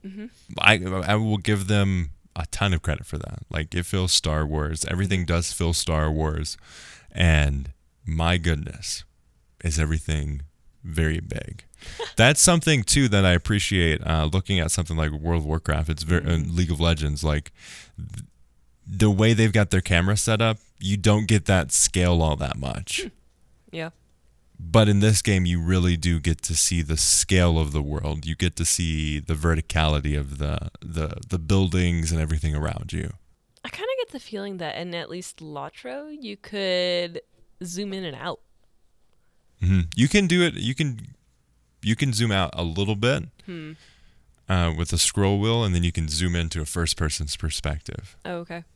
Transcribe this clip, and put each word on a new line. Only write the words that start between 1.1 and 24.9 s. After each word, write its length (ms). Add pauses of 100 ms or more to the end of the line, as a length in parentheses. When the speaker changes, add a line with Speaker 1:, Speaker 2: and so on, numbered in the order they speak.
Speaker 2:
I 20
will 220
give 300
them 420 (260)
a 120
ton 260
of 80
credit 240
for 140
that. 200 (100)
Like, 240
it 120
feels 260
Star 340
Wars. 440
Everything 360
does 280
feel 180
Star 400
Wars. 460 (520)
And 600 (340)
my 320
goodness, 680 (580)
is 160
everything 600 (420)
very 360
big. 440 (260)
Speaker 1:
<laughs> 260
Speaker 2:
That's 260
something, 420
too, 260
that 160
I 80
appreciate, 720
uh, 260
looking 280
at 120
something 260
like 140
World 320
of 20
Warcraft. 440
It's 140
ver-, 140
uh, 40
Speaker 1:
Mm-hmm. 340
Speaker 2:
League 160
of 80
Legends. 440
Like, 280 (460)
th-, 280 (600)
the 240
way 220
they've 200
got 160
their 120
camera 360
set 240
up, 160 (220)
you 180
don't 300
get 180
that 260
scale 520
all 140
that 200
much. 460
Speaker 1:
Hmm. 40 (640)
Yeah. 180 (720)
Speaker 2:
But 280
in 120